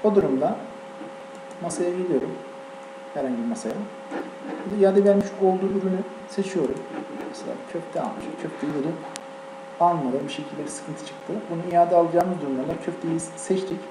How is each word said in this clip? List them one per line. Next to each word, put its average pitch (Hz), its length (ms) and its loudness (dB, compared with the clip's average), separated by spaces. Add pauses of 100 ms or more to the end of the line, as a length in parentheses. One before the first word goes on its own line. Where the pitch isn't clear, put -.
(100)
O 196 40 2
durumda 151 420 4 (1040)
masaya 175 280 0
gidiyorum. 175 400 0 (840)
Herhangi 127 240 -2
bir 117 100 0
masaya. 113 260 -2 (960)
Burada 208 120 4
iade 196 220 8
vermiş 202 220 6 (160)
olduğu 185 240 4
ürünü 190 320 2 (300)
seçiyorum. 180 460 0 (540)
Mesela - 260 -8 (180)
köfte - 280 -6
almış. - 240 -6 (180)
Köfteyi 147 300 -4
geri 147 200 0 (880)
almadı. 156 440 6
Bir - 80 -6
şekilde 151 300 -8
bir - 60 -6
sıkıntı - 380 -8
çıktı. - 260 -10 (180)
Bunu 175 220 -2
iade 175 240 8
alacağımız 170 460 6
durumlarda 135 300 -2 (120)
köfteyi 165 360 -2
seçtik. - 600 -2 (100)